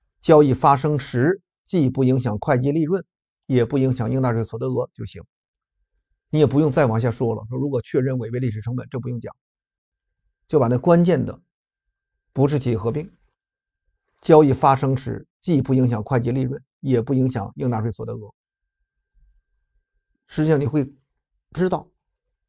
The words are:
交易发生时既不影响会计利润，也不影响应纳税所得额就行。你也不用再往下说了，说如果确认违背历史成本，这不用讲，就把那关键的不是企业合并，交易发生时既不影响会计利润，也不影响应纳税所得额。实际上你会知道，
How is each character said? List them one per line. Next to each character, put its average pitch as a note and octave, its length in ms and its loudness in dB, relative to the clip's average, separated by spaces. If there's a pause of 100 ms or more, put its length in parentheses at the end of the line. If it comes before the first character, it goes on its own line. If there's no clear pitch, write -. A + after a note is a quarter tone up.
(220)
交 D3+ 220 8
易 C3+ 100 4
发 C#3 240 4
生 D3 220 -2
时 C#3 420 -2 (240)
既 D3+ 240 0
不 C3 140 -2
影 B2+ 160 2
响 A2 180 -4
会 C3 200 0
计 C#3 140 0
利 D#3+ 120 0
润， E3+ 200 -2 (440)
也 B2 180 2
不 C#3+ 120 -2
影 C3 160 2
响 A2+ 180 -4
应 C3 100 -2
纳 B2+ 100 0
税 A2+ 140 -2
所 A#2 140 -12
得 C3 80 -6
额 B2+ 260 -4
就 A2+ 120 -14
行。 - 160 -16 (1080)
你 D3+ 100 0
也 D3+ 60 6
不 C3 160 2
用 D3+ 100 2
再 C#3+ 140 2
往 A2+ 160 0
下 A#2+ 100 0
说 A2+ 240 -4
了， G#2 140 -12
说 B2+ 80 -10
如 C#3 120 -4
果 B2+ 120 -2
确 - 180 -4
认 C3 180 -2
违 A2+ 140 -8
背 B2 80 -6
历 C3 100 -2
史 G#2+ 120 -6
成 A#2 120 -6
本， - 160 -8
这 - 80 -10
不 B2 120 -8
用 B2 100 -8
讲， - 160 -14 (1120)
就 D#3 100 0
把 B2 120 4
那 B2 80 2
关 E3+ 260 4
键 D#3 220 2
的 - 160 -10 (880)
不 C3+ 160 2
是 D3 100 -2
企 B2 120 -2
业 G#2+ 80 0
合 G#2 120 -4
并， D#3 240 -6 (1080)
交 D#3 200 8
易 C3+ 120 4
发 C3+ 200 2
生 C3+ 220 0
时 - 320 -10 (140)
既 D#3 200 0
不 C3 120 -2
影 C3 120 2
响 A#2 160 -2
会 B2+ 200 -2
计 B2 100 -4
利 C3 120 -4
润， B2+ 200 -8 (160)
也 B2+ 220 0
不 C3+ 120 -4
影 C3 160 0
响 G2+ 280 -6
应 C3 120 -4
纳 A2 120 -2
税 A2+ 100 -4
所 A2+ 140 -14
得 A2+ 80 -10
额。 G#2+ 200 -16 (1900)
实 - 160 -4
际 D#3 60 2
上 D3 120 2
你 D3 40 -2
会 C#3 300 -2 (560)
知 F3+ 160 0
道， E3 220 -4 (600)